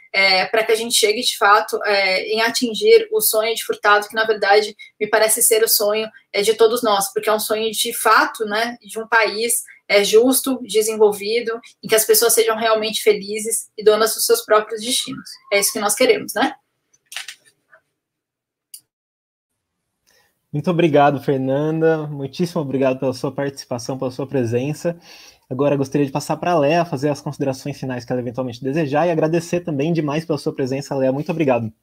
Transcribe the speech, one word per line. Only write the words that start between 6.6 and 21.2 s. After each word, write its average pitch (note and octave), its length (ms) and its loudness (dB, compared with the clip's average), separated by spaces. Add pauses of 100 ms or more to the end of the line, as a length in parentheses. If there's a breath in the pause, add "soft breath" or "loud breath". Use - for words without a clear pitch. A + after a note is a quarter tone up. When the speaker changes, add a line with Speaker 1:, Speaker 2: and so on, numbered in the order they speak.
Speaker 1:
nós, G3+ 320 0
porque G#3+ 160 -2
é G#3+ 40 4
um G#3+ 60 0
sonho, A3 320 -2
de A3+ 220 -4
fato, A#3 520 2
né, A3+ 360 -2
de G#3+ 180 -12
um A3 80 -10
país A3 560 0 (260 loud breath)
é, G3+ 140 4
justo, B3 580 4
desenvolvido, A3 1000 0 (240 loud breath)
em G3+ 40 -12
que A3 80 2
as A3 100 2
pessoas A3 280 4
sejam A3 220 2
realmente A3 460 -2
felizes G#3 760 -2
e G#3 80 -12
donas G#3+ 300 4
dos - 120 -4
seus A#3 200 0
próprios G#3+ 360 0
destinos. - 460 -6 (240 loud breath)
É G3+ 80 2
isso G3 140 -2
que A3 60 -4
nós G#3+ 160 -2
queremos, A3+ 400 2
né? A3+ 180 0 (4000)
Speaker 2:
Muito D3 160 -2
obrigado, D3 520 4